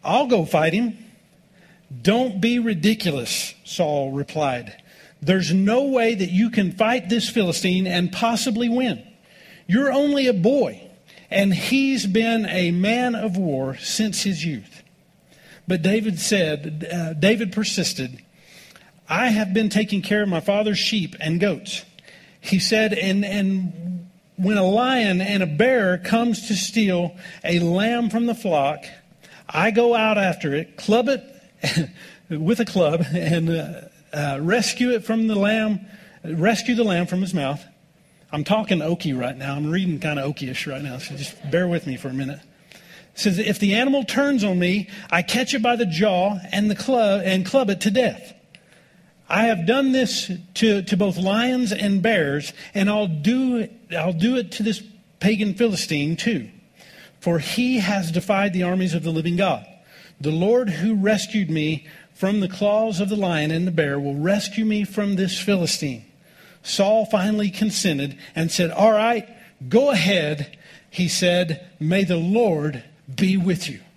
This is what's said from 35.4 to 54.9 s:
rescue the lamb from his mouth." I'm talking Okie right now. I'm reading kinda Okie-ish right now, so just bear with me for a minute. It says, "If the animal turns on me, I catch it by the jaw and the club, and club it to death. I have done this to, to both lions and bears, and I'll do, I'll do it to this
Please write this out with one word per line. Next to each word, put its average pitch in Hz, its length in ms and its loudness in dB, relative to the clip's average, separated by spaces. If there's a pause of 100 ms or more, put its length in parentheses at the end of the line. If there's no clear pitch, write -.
rescue 175 520 0
the 233 100 2
lamb 175 220 2
from 180 160 -2
his 175 100 -4
mouth." 143 320 -4 (680)
I'm 151 100 -4
talking 202 380 0
Okie 160 360 -2
right 127 200 -4
now. 139 180 -8
I'm 151 160 -4
reading 175 300 -2
kinda 147 240 -4
Okie-ish 139 420 -6
right 143 160 -8
now, 131 160 -8
so 143 160 -12
just 139 220 -12 (160)
bear 180 160 2
with 170 180 -2
me 131 100 -6
for 135 120 -8
a 127 40 -8
minute. 135 280 -6 (320)
It - 80 -20 (340)
says, 185 240 0
"If 214 220 -2
the 202 160 2
animal 269 260 2
turns 277 400 0
on 190 160 2
me, 180 300 0 (200)
I 175 140 0
catch 247 320 -2
it 226 80 0
by 240 140 2
the 226 100 0
jaw 185 540 2 (100)
and 202 180 0
the 208 60 2
club, 208 500 2
and 185 220 0
club 262 240 2
it 202 120 0
to 214 100 2
death. 240 420 0 (920)
I 208 160 2
have 196 220 0
done 262 260 2
this 254 400 0 (220)
to, 208 280 4
to 190 140 -2
both 190 200 2
lions 226 560 0
and 196 300 0
bears, 151 500 0 (220)
and 202 160 2
I'll 214 160 0
do, 226 600 0 (280)
I'll 170 160 -2
do 196 220 2
it 240 180 -2
to 214 120 -4
this 214 180 -2 (380)